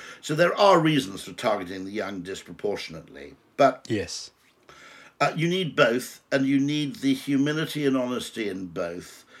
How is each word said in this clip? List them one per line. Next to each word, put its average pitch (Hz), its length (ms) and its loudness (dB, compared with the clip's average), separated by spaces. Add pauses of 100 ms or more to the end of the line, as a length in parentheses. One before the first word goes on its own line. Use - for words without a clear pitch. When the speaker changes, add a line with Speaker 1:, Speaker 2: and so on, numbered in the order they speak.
(200)
Speaker 1:
So - 140 -6
there 175 200 4
are 196 240 8
reasons 135 440 2
for 98 100 -14
targeting 98 520 -4
the 98 60 -10
young 98 300 -6
disproportionately. 80 1120 -8 (220)
But - 320 4
Speaker 2:
Yes. 101 420 -6 (920)
Speaker 1:
uh, 143 140 4
you 156 140 0
need 180 260 -2
both, 123 460 2 (100)
and 135 160 2
you 139 140 4
need 143 360 0
the 135 180 0
humility 147 720 0
and 135 100 2
honesty 120 520 -4
in 92 180 -8
both 87 580 -8 (160)